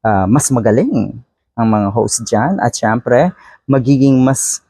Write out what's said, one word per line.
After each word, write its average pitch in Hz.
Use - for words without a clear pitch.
uh, 98
mas 127
magaling 120
ang 113
mga 104
host 110
dyan. 131
At 117
syempre, 123
magiging 135
mas 131